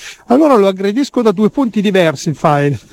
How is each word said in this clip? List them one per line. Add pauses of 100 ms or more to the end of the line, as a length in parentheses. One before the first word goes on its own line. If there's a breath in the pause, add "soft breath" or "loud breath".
(280 loud breath)
allora
lo
aggredisco
da
due
punti
diversi
il
file. (120)